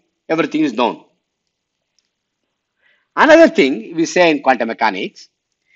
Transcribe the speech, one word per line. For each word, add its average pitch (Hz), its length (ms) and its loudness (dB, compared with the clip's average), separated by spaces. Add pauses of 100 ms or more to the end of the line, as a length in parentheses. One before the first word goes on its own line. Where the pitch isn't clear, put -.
(280)
everything 156 340 -4
is 143 120 -2
known. 107 320 -4 (2000)
Another 294 320 6
thing 170 480 -2
we 160 100 -2
say 170 240 0
in 151 120 -2
quantum 123 260 -2
mechanics, 110 600 -6 (460)